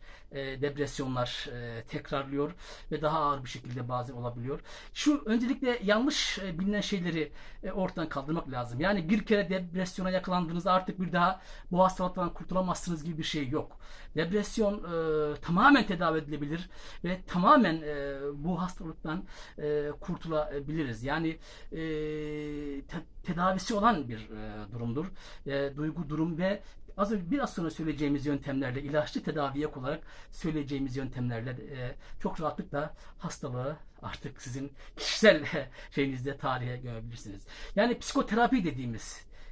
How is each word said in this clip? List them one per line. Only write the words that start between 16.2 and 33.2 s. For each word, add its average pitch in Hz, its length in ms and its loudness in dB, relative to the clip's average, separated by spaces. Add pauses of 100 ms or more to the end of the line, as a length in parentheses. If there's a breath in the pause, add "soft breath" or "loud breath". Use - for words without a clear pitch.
ve 175 220 -2
tamamen, 180 560 6
e, 143 360 -4 (160)
bu 165 280 -2
hastalıktan, 170 640 -4 (340 loud breath)
e, 147 320 0 (100)
kurtulabiliriz. 151 1040 -2
Yani, 156 260 0 (440 loud breath)
e, 160 60 -6 (1040)
te-, - 240 -8 (160)
tedavisi 185 520 2
olan 202 340 4
bir, 113 100 -6
e, 107 540 -10
durumdur. 117 340 -2 (400 loud breath)
E, 139 300 -2
duygu 151 320 -2
durum 156 300 0
ve 196 240 0 (340 loud breath)
az 202 160 2
önce 175 180 0
biraz 269 240 2
sonra 165 160 -2
söyleyeceğimiz 147 560 0
yöntemlerle 139 560 0
ilaçlı 147 400 0
tedaviye 143 440 0
ek 147 140 -6
olarak 143 220 -2 (300 loud breath)
söyleyeceğimiz 139 640 -2
yöntemlerle, 123 540 -2
e, 127 460 -8 (240 loud breath)
çok - 200 0
rahatlıkla 147 540 -2 (240 loud breath)
hastalığı 139 580 -4 (260)